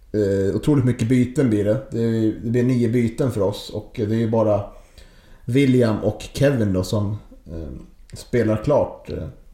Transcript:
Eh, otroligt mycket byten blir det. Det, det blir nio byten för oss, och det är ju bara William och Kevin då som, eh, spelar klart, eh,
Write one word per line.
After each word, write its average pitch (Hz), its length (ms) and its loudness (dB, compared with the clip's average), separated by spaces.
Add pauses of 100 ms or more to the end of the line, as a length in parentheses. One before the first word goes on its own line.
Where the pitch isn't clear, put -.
(140)
Eh, 98 420 2
otroligt 127 300 2
mycket 120 240 0
byten 127 400 2
blir 104 160 0
det. 107 260 0
Det, 113 400 0
det 95 180 -8
blir 120 140 0
nio 120 260 2
byten 120 420 0
för 107 100 -2
oss, 98 280 -2
och - 260 -12
det 117 80 -4
är 104 40 -2 (120)
ju 110 100 0
bara 104 400 2 (760)
William 123 580 4
och 104 180 -2 (120)
Kevin 120 400 2
då 92 100 0
som, 104 340 -2 (280)
eh, 80 240 -12 (480)
spelar 110 460 0
klart, - 460 0
eh, 78 180 -8 (260)